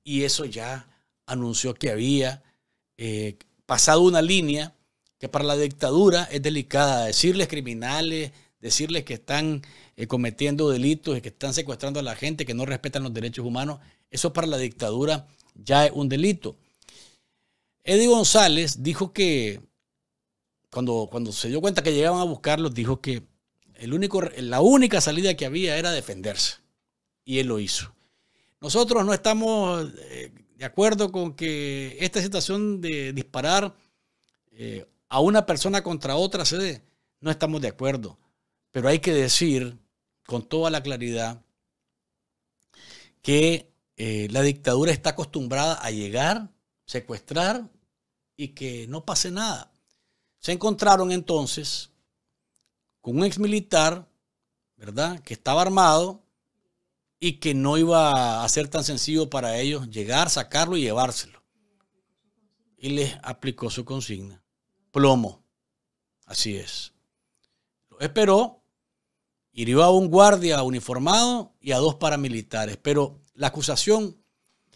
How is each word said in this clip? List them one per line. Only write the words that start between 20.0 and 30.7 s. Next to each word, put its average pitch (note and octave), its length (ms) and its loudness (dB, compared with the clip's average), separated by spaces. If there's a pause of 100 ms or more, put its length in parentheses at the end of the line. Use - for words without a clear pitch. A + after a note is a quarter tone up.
cuando, A#2 380 -4
cuando A#2+ 220 -6
se G#2 180 -6
dio C#3+ 120 -2
cuenta F3+ 240 0
que D#3 100 2
llegaban E3 260 2
a F3+ 40 0
buscarlos, D3+ 500 -2
dijo A#2+ 260 -4
que B2 220 -8 (540)
el A#2+ 180 -8
único, F#3+ 280 -2 (160)
la B2+ 220 0
única A3+ 400 8
salida F3 340 0
que C#3+ 120 -4
había D#3 320 -2
era E3+ 140 -2
defenderse. G#2 640 -4 (680)
Y C3 140 -2
él C3 80 0
lo A2 140 -2
hizo. - 340 -6 (680)
Nosotros G#3 460 2
no G#3 80 2
estamos... G#3+ 720 0 (120)
Eh, - 340 -16 (240)
de B2+ 80 -12
acuerdo G3+ 480 2